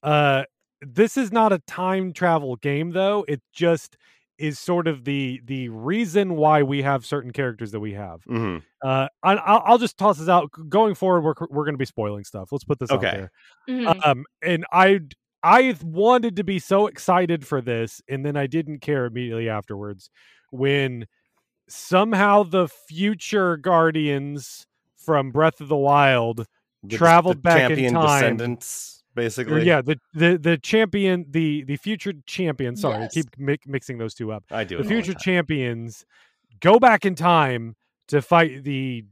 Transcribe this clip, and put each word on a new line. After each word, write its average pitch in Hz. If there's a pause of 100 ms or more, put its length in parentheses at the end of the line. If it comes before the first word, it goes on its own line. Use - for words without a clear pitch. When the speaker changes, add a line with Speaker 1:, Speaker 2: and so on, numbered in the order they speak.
Speaker 1:
Uh, 143 (380)
this 143
is 233
not 220
a 180
time 185
travel 147
game, 147
though. 196
It 147 (140)
just 170 (420)
is 147
sort 175
of 135
the, 131
the 131
reason 175
why 151
we 139
have 135
certain 127
characters 117
that 107
we 104
have. 90
Speaker 2:
Mm-hmm. 107 (280)
Speaker 1:
Uh, 135 (140)
I, 190
I'll, 185
I'll 233
just 226
toss 190
this 160
out. 175
G-, 160
going 208
forward, 180
we're, 156
we're 147
gonna 147
be 131
spoiling 104
stuff. -
Let's 139
put 147
this 123
out 135
Speaker 2:
Okay. 95
Speaker 1:
there. 95 (380)
Speaker 3:
Mm-hmm. 233
Speaker 1:
Um, 139 (180)
and 170
I, 190 (420)
I 233
wanted 208
to 202
be 190
so 196
excited 175
for 139
this, 113
and 135
then 143
I 139
didn't 151
care 139
immediately 113
afterwards 104 (420)
when 135 (600)
somehow 202
the 180
future 185
Guardians 147 (300)
from 143
Breath 156
of 147
the 151
Wild 131 (360)
Speaker 2:
The, 101
Speaker 1:
traveled 170
Speaker 2:
the 139
Speaker 1:
back 170
in 127
Speaker 2:
champion 131
Speaker 1:
time. 143
Speaker 2:
descendants, 117 (100)
basically. 120
Speaker 1:
Or, 156
yeah, 160
the, 139 (180)
the, 170
the 160
champion, 190
the, 151
the 143
future 202 (140)
champion. 135
Sorry, 147
I 107
Speaker 3:
Yes. 110
Speaker 1:
keep 160 (120)
mi-, 139
mixing 135
those 113
two 110
up. 104
Speaker 2:
I 110
do 90
Speaker 1:
The -
Speaker 2:
it -
all 214
the 214
Speaker 1:
future 190
Speaker 2:
time. 165
Speaker 1:
champions 127 (540)
go 208
back 226
in 190
time 139 (320)
to 143
fight 151
the 131